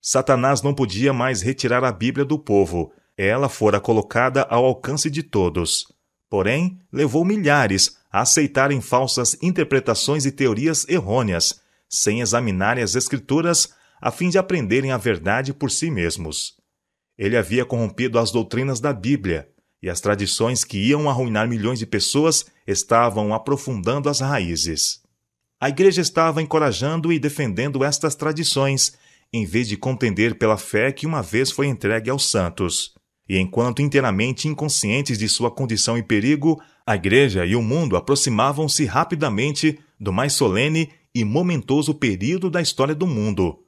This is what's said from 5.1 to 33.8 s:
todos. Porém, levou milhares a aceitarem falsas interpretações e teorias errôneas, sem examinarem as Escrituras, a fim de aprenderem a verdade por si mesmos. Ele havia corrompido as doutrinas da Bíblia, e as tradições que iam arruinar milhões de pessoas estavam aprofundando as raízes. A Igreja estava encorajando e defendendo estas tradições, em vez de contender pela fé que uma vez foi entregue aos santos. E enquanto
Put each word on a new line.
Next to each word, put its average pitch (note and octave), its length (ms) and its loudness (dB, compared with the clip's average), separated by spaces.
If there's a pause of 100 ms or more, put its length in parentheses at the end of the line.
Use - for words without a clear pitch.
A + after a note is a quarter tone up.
todos. F2 640 0 (440)
Porém, C3 500 0 (120)
levou C#3+ 320 2
milhares D3 720 2 (140)
a G2+ 120 2
aceitarem C#3 580 2
falsas B2+ 600 0
interpretações C#3 840 0
e C#3 60 0
teorias C3+ 560 0
errôneas, A2 720 0 (280)
sem G#2+ 320 0
examinarem A#2 600 0
as G2 140 -2
Escrituras, D#3 760 0 (280)
a - 100 -2
fim F3 180 -2
de E3+ 80 2
aprenderem F#3 540 0
a B2+ 60 -2
verdade A2 580 -2
por C#3 160 -4
si E3 200 -4
mesmos. E2+ 680 -4 (600)
Ele G#2+ 200 0
havia A#2+ 280 0
corrompido A#2 540 -2
as A2+ 140 0
doutrinas A#2+ 480 -2
da C#3 120 -2
Bíblia, G2 560 -2 (320)
e F2+ 80 -8
as F2 120 -6
tradições G#2 640 0
que G#2 140 -6
iam C#3+ 300 2
arruinar A#2 400 0
milhões A#2 300 -2
de A2 80 -6
pessoas D3 600 0 (200)
estavam G#2+ 680 2
aprofundando C3 760 -2
as C#3+ 100 0
raízes. E2+ 840 -2 (580)
A C3+ 80 0
Igreja F3 320 4
estava E3 420 2
encorajando D3+ 680 0
e D#3+ 60 2
defendendo C3+ 680 -2
estas D3 320 -2
tradições, C#3+ 760 0 (380)
em A2+ 120 -2
vez G#2+ 240 0
de G#2 80 -4
contender A2+ 600 0
pela G#2+ 200 2
fé A2+ 340 0
que C#3 160 -8
uma D#3 160 -2
vez A#2+ 300 -2
foi C#3+ 160 -2
entregue A2+ 420 -2
aos C3+ 180 -2
santos. F2 640 -2 (340)
E F#2 120 0
enquanto A2+ 420 0